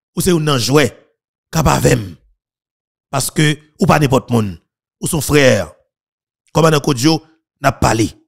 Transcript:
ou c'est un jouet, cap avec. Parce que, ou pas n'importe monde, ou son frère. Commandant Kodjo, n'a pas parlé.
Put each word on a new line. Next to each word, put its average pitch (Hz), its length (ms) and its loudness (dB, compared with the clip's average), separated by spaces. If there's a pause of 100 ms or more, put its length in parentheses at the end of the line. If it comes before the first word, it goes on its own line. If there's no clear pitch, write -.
(160)
ou 190 40 -4
c'est 180 120 0
un 151 260 0
jouet, 131 540 -2 (400)
cap 156 140 0
avec. 135 320 2 (1120)
Parce 135 200 -4
que, 151 260 -2 (220)
ou 196 80 -2
pas 151 120 4
n'importe 135 320 0
monde, 107 280 -4 (420)
ou 170 60 -8
son 156 140 -4
frère. 123 520 2 (800)
Commandant 151 280 2
Kodjo, 143 420 0 (380)
n'a 135 100 -2
pas - 80 -6 (100)
parlé. 117 220 -2 (180)